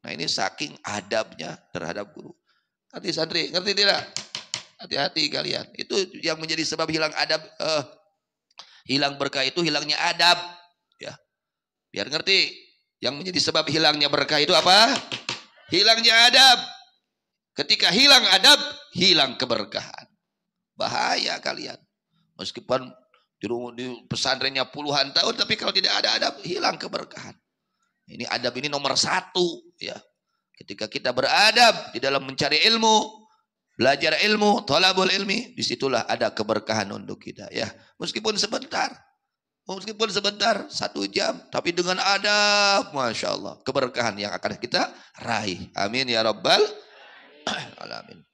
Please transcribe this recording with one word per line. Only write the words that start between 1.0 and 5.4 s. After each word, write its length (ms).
terhadap 400
guru. 160
Hati 160
santri, 400
ngerti 260
tidak? 240
Hati-hati 480
kalian. 480